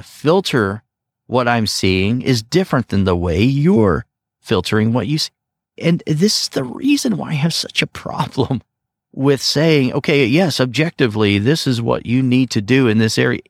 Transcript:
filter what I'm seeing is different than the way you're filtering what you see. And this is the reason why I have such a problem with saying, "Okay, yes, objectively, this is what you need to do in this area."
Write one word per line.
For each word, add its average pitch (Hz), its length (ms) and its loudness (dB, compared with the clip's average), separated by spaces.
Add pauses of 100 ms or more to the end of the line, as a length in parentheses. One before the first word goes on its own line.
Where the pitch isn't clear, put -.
filter 127 800 -2 (440)
what 123 220 0
I'm 120 180 2
seeing 98 560 0
is 117 200 0
different 156 460 -2
than 101 160 0
the 92 120 2
way 87 260 0
you're 135 640 2 (360)
filtering 110 520 0
what 117 140 -2
you 147 120 -2
see. - 120 -6 (480)
And 170 280 0
this 165 360 0
is - 60 -6
the - 160 -4
reason 262 540 -2
why 139 120 -8
I 160 40 -4
have 156 180 0
such - 300 -6
a - 40 -2
problem - 760 -4 (500)
with 135 300 0
saying, 147 500 2
"Okay, 143 320 0
yes, 143 340 0
objectively, 113 800 0
this 127 280 0
is 117 160 0
what 120 240 -2
you 127 160 0
need 127 280 2
to 110 120 -2
do 131 260 2
in 107 80 2
this 110 220 0
area." 123 320 0